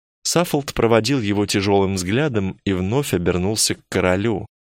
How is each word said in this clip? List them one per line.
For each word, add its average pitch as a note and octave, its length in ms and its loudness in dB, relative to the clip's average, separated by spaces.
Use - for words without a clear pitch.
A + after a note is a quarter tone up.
Саффолд D#3+ 500 -2
проводил A2+ 480 2
его G2+ 240 0
тяжёлым G2 500 2
взглядом G2+ 680 -2
и G2 80 0
вновь G#2 400 -2
обернулся F2+ 640 0
к - 120 -14
королю, F#2+ 580 0